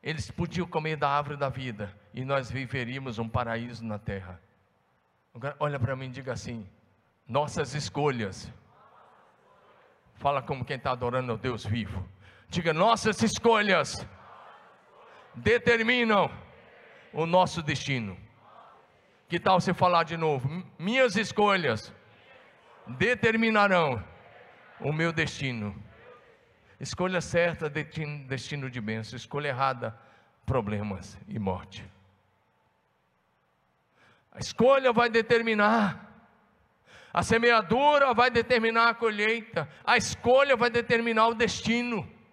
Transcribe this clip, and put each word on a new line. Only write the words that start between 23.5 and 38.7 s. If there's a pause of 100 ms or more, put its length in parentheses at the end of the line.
o
meu
destino." (1000)
Escolha
certa,
destino,
destino
de
bênção.
Escolha
errada, (480)
problemas (120)
e
morte. (2500)
A
escolha
vai
determinar. (880)
A
semeadura
vai
determinar